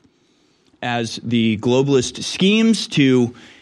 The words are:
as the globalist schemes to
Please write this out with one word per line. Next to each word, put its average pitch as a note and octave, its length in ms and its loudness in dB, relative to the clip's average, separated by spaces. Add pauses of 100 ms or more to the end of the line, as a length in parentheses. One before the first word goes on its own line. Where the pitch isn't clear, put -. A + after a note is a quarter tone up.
(800)
as A#2+ 420 -6
the A2+ 340 0
globalist B2+ 680 0
schemes G#3+ 640 0
to B2+ 480 2 (260)